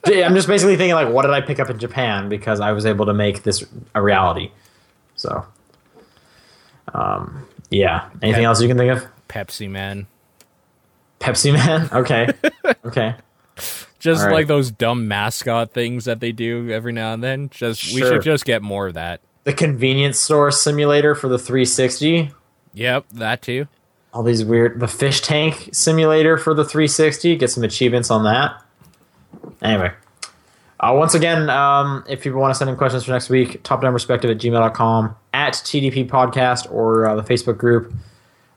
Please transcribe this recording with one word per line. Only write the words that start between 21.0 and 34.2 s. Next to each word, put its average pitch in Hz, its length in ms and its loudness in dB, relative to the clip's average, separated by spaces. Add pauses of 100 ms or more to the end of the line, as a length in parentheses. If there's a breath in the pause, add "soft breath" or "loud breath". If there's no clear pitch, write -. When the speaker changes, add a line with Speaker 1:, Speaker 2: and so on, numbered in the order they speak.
Speaker 1:
for 139 120 -6
the 123 120 0
three 127 260 0
sixty. 147 680 0 (440)
Speaker 2:
Yep, 123 380 -2
that 113 280 -4
too. 131 260 -6 (460)
Speaker 1:
All 117 100 -6
these 113 220 0
weird, 117 340 2
the 117 80 -2
fish 139 340 -2
tank 151 520 -2
simulator 160 640 4
for 160 160 0
the 151 100 2
three 151 240 0
sixty. 156 480 2
Get 156 140 0
some 120 140 -2
achievements 120 480 0
on 110 120 2
that. 123 380 0 (1040)
Anyway. 98 280 0 (880 soft breath)
Uh, 110 160 2
once 160 200 2
again, 160 340 2
um, 139 580 2
if 135 140 -8
people 135 180 -4
wanna 135 160 2
send 135 140 -2
in 127 80 -4
questions 127 260 0
for 127 80 -6
next 123 180 -2
week, 127 340 2
top 123 180 -2
down 131 100 2
perspective 120 380 0